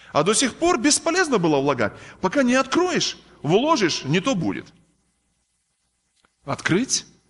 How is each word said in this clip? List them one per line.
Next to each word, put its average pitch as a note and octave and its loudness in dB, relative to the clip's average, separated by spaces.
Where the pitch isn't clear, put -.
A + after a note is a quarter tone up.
«А D3 2
до G#3 2
сих A#3 -2
пор E4+ 0
бесполезно D4+ 0
было D#3+ 2
влагать. B2+ 0
Пока C#4 0
не B3 2
откроешь, D#4 0
вложишь, A3 2
не C#3+ 0
то C4+ 0
будет». G#2 -4
Открыть? E3 -2